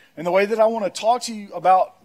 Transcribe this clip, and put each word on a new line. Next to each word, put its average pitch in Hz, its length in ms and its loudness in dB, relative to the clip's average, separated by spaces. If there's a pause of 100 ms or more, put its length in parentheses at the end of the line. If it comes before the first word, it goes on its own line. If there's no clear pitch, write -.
(160)
And 156 100 -12
the 175 60 -2
way 196 140 2
that 214 140 -2
I 220 80 6
want 226 180 -2
to - 160 -8
talk 233 220 0
to 233 100 -10
you 202 200 -16
about 180 520 2